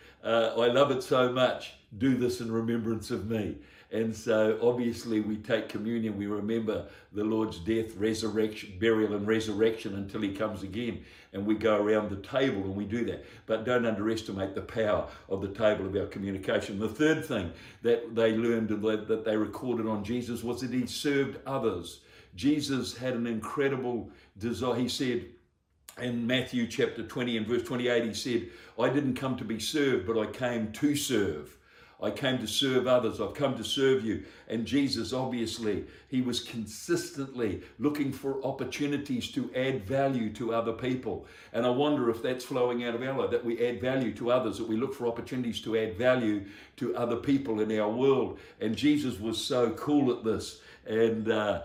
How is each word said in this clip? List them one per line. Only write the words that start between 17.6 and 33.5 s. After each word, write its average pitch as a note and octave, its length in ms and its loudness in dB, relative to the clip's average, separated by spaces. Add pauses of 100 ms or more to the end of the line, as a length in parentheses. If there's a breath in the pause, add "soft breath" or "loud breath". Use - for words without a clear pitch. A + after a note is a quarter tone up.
that A#2 320 2
they A2+ 180 4
learned A2+ 380 2
and G2+ 120 0
that, G#2+ 260 0
that A2 180 0
they A2 100 2
recorded A2+ 500 -2
on G#2 180 -2
Jesus A#2 380 -4
was A#2+ 200 -4
that A#2+ 100 -4
he B2 140 0
served C#3 500 0 (100)
others. A#2 540 -2 (340 loud breath)
Jesus C3 640 0
had B2+ 160 -2
an A#2 140 -2
incredible B2 800 -2 (300 loud breath)
desire. A#2 360 -2
He B2 140 0
said, B2 380 -2 (720)
in A#2+ 260 -2
Matthew B2 400 0
chapter A2+ 360 0
twenty B2 340 -2
and G#2 100 0
verse A#2 180 2
twenty-eight, B2 420 2
he G2+ 80 -4
said, A#2+ 340 -2 (300 loud breath)
"I B2+ 100 4
didn't C3+ 280 2
come B2+ 200 -2
to A#2+ 80 -8
be G#2+ 160 -4
served, C#3 460 2
but A2+ 100 0
I G#2+ 160 0
came A#2 400 -2
to C#3+ 240 2
serve." F#2 600 -2 (440 loud breath)
I G#2+ 80 0
came B2+ 280 0
to G#2+ 100 -4
serve B2+ 400 2
others. A#2 320 4
I've G2 140 -2
come C3 220 0